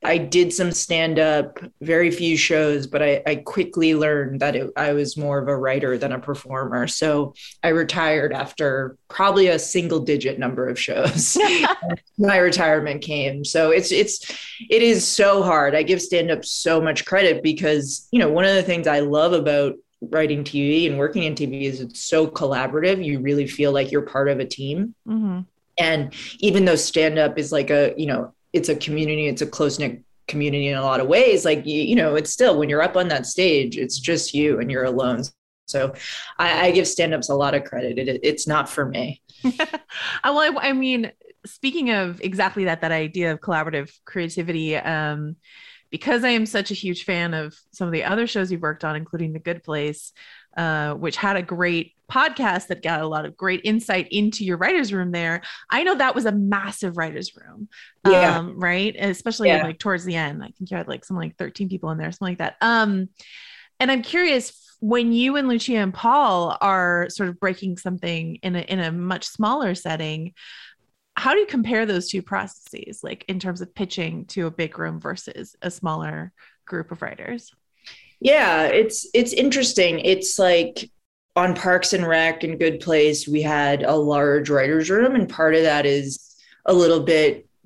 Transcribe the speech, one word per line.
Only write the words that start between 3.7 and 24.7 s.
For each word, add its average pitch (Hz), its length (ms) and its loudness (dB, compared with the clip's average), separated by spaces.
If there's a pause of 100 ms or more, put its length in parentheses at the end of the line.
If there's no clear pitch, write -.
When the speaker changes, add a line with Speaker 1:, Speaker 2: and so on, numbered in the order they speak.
Speaker 1:
learned 143 440 0
that 139 160 0
it, 131 200 -4
I 147 180 0
was 147 240 -2
more 143 220 -2
of 127 80 -4
a 139 100 0
writer 131 400 0
than 123 140 -2
a 127 80 -6
performer. 131 680 -6
So 147 480 -2 (300)
I 170 60 2
retired 160 640 0
after 135 640 -4 (100)
probably 190 400 4
a 170 100 4
single 165 420 0
digit 131 380 -2
number 127 300 -2
of 120 120 -6
shows. - 560 0 (420)
<laughs> - 420 -8
My 202 180 4
retirement 156 640 2
came. 143 420 -4
So 160 280 2
it's, 180 200 4
it's, - 400 0 (380)
it 226 140 6
is 226 240 4
so 202 340 4
hard. 156 320 4
I 156 80 4
give 180 220 2
stand-up 165 420 0
so 165 340 0
much 156 260 0
credit 185 360 4
because, 151 680 0
you 240 80 4
know, 170 100 4
one 165 160 4
of 196 80 6
the 190 100 4
things 170 220 -2
I 147 140 4
love 151 340 4
about 147 400 2 (280)
writing 151 420 0
T 143 180 -4
V 156 260 2
and 143 120 -2
working 151 240 0
in 151 100 -2
T 143 140 -4
V 139 180 -6
is 131 160 -6
it's 117 200 -12
so 160 260 2
collaborative. 151 760 0
You 147 180 -2
really 143 260 0
feel 143 240 0
like 135 200 0
you're 143 120 0
part 139 260 0
of 139 100 0
a 135 60 -4
team. 151 480 -6 (140)